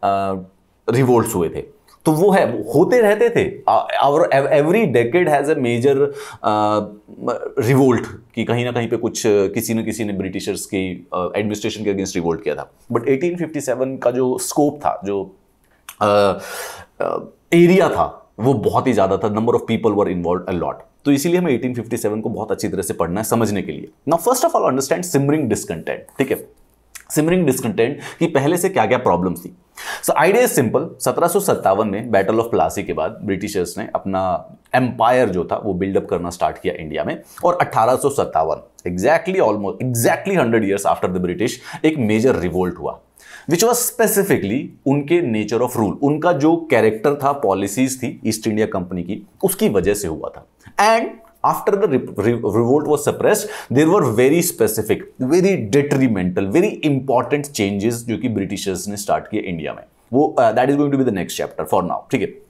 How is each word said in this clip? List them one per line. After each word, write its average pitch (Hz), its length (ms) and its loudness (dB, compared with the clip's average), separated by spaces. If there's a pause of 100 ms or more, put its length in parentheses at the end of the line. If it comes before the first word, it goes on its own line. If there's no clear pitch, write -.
अ, 98 300 0 (560)
रिवोल्ट्स 120 460 4
हुए 85 140 0
थे, 71 120 -10 (440)
तो 165 60 4
वो 175 200 4
है, 165 200 4
वो 104 200 -6
होते 214 280 4
रहते 214 300 4
थे। 139 400 -2
Uh, 107 120 4 (240)
our 143 200 4
ev-, 143 380 2
every 196 220 2 (100)
decade 120 320 2
has 143 180 2
a 147 200 0
major, 120 300 2 (500)
uh, 107 400 2 (840)
revolt, 120 360 4 (300)
कि 113 80 -2
कहीं 120 220 -2
ना 123 60 -4
कहीं 120 180 -2
पे 113 80 -2
कुछ, - 280 -4
किसी 107 480 0
न 113 100 -2
किसी 110 200 -6
ने 104 100 -6
ब्रिटिशर्स 95 520 -6
की, 92 480 -6
अ, 87 220 -4
एडमिनिस्ट्रेशन 104 480 -4
के 101 100 0
against 95 220 -4
रिवोल्ट 82 280 -2
किया 76 120 -2
था। 69 160 -12 (220)
But 117 140 -2
एटीन 143 280 0
फिफ्टी 156 260 -6
सेवन 131 360 -4
का 123 140 0
जो 127 260 0
स्कोप 147 420 0
था, - 260 -4
जो, 185 300 -4 (680)
अ, 104 40 2 (960)
अ, - 220 -2 (300)
एरिया 170 360 6
था, - 500 -4
वो 123 140 2
बहुत 120 340 0
ही 127 60 2
ज्यादा 98 240 2
था। 104 180 -2
Number 113 180 0
of 113 220 0
people 104 240 2
were 92 180 0
involved 87 380 -2
a 85 40 -2
lot। 71 140 -4 (320)
तो 143 60 4
इसीलिए 170 280 2
हमें 175 140 0
एटीन 123 200 -2
फिफ्टी 117 240 -6
सेवन 107 240 -2
को 117 80 -4
बहुत 101 220 -6
अच्छी 98 160 -4
तरह 90 140 -4
से 90 120 -4
पढ़ना 87 260 -2
है 113 40 -4
समझने 104 380 0
के - 100 -8
लिए। 73 160 -12 (220)
Now, 170 120 2
first 254 240 0
of 330 100 4
all, 233 100 2
understand 135 360 0 (140)
simmering 143 260 2
discontent, 95 480 -4
ठीक - 420 -4
है? - 160 -6 (640)
सिमरिंग 160 360 2
डिसकंटेंट 127 520 0 (220)
कि 170 80 2
पहले 151 300 2
से 180 120 0
क्या-क्या 117 280 2
प्रॉब्लम्स 90 480 0
थी। 87 100 -16 (480)
So, - 120 0
idea 208 320 4
is 220 120 2
simple। 131 280 0 (120)
सत्रह 135 280 0
सौ 185 120 2
सत्तावन 110 480 2
में 110 240 -4
Battle 98 240 2
of 113 100 2
Plassey 92 380 0
के 87 100 -6
बाद 78 300 -4
ब्रिटिशर्स 95 540 -4
ने 110 180 -8
अपना 95 540 -4 (260)
एम्पायर 120 540 2
जो 90 160 -2
था, - 200 -4
वो 101 80 -2
बिल्डअप 98 320 -2
करना 87 240 -4
स्टार्ट 85 280 -2
किया - 160 -4 (100)
इंडिया 76 200 -4
में। 151 180 -6 (220)
और 175 180 4
अठारह 127 340 2
सौ 135 140 0
सत्तावन, 80 460 0 (400)
exactly 160 440 2 (100)
almost, 101 240 -2 (140)
exactly 160 560 0
hundred 117 280 2
years 98 140 -2 (100)
after 92 200 -2
the 90 100 -2
British, 90 260 -2 (340)
एक 156 120 2
मेजर 110 380 2
रिवोल्ट 87 440 -2
हुआ, 71 200 -8 (520)
which 170 180 4
was 240 80 2
specifically 170 840 0 (240)
उनके 143 580 2
nature 120 260 0
of - 80 -6
rule, 104 240 0
उनका 151 300 2
जो 165 400 2
कैरेक्टर 113 440 2
था, 139 160 0
पॉलिसीज 123 720 -2
थी 131 220 -8
ईस्ट 110 220 -2
इंडिया 107 200 0
कंपनी 90 360 -6
की, - 240 -10 (160)
उसकी 196 260 0
वजह 139 240 2
से 202 140 -4
हुआ 76 220 -8
था। - 180 -20 (500)
And 247 80 -2 (420)
after - 280 0
the 196 160 0
re-, 127 120 2
re-, 110 380 0
revolt 117 420 2
was 147 160 0 (100)
suppressed, 151 360 2 (280)
there 156 200 6
were 143 260 2
very 147 240 4
specific, 107 540 0 (260)
very 160 480 2
detrimental, 107 800 2
very 180 200 2 (140)
important 135 600 0
changes 101 460 0
जो 117 260 -4
कि 131 120 -4
ब्रिटिशर्स 101 580 -4
ने 202 100 -8
स्टार्ट 80 300 -4
किए 107 140 -4
इंडिया 80 320 -8
में। 52 100 -16 (300)
वो, 151 260 2
uh, 113 160 4
that 127 140 2
is 143 60 2
going 143 160 0
to 139 60 0
be 131 80 2
the 117 100 0
next 85 260 -6
chapter - 320 -8
for 95 100 2
now, 85 140 -4 (140)
ठीक 117 100 0
है? 90 120 -6 (160)